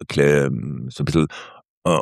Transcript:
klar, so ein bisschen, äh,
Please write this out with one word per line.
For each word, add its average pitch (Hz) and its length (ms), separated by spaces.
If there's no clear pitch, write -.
klar, 71 420
so 71 140
ein - 20
bisschen, 78 220
äh, 85 180